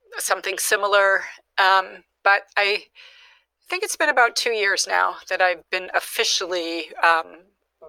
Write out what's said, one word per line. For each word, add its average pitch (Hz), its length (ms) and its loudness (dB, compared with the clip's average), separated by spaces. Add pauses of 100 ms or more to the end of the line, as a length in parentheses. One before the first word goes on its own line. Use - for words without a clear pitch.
(180)
something 190 400 -4
similar. 196 600 2 (360)
Um, 190 460 2 (220)
but 202 180 4 (140)
I 202 300 0 (800)
think 370 160 -6
it's - 100 -6
been 311 140 -2
about 240 260 2
two - 160 -2
years 202 380 -2
now 185 300 0 (100)
that 185 120 -2
I've 180 300 0
been 185 240 -6
officially, 170 1000 -4
um, 165 460 0 (460)